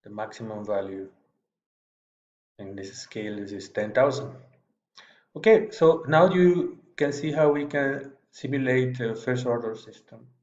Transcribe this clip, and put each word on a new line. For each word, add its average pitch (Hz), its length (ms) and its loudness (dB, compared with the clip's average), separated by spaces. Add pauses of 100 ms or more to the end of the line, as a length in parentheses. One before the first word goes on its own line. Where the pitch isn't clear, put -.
the 107 60 -20
maximum 107 560 -10
value 95 420 -4 (1500)
in 98 160 -14
this 98 220 -14
scale, 107 380 -10
this 101 160 -10
is 101 180 -12
ten 107 240 -6
thousand. 135 420 2 (1000)
Okay, 220 340 4
so 165 380 4
now 160 200 6
you 180 520 4 (160)
can 143 180 0
see 151 180 -6
how 147 200 4
we 147 160 0
can 139 460 -4 (180)
simulate 127 680 0
a 113 140 -2
first 123 320 -4
order 117 300 -2
system - 500 -20 (180)